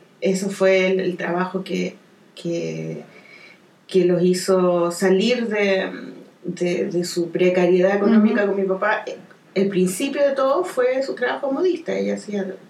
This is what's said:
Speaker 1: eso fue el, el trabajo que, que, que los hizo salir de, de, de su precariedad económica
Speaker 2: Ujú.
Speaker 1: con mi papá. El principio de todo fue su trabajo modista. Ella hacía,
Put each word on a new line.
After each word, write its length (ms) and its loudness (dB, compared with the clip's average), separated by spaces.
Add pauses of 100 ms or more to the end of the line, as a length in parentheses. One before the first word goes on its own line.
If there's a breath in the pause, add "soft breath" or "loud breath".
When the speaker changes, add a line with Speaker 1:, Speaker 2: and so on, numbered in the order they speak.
(220)
Speaker 1:
eso 280 0
fue 420 2
el, 80 0
el 180 -2
trabajo 460 -4
que, 320 -6 (400)
que, 680 -8 (840 loud breath)
que 180 2
los 180 2
hizo 680 2
salir 560 2
de, 420 0 (540)
de, 420 -2
de 180 -2
su 280 -4
precariedad 640 4
económica 480 4
Speaker 2:
Ujú. 100 0
Speaker 1:
con 80 -2
mi 60 0
papá. 360 -2 (520)
El 140 2
principio 540 0
de 120 2
todo 280 2
fue 380 0
su 140 -6
trabajo 360 -4
modista. 420 0
Ella 200 -2
hacía, 320 -6 (240)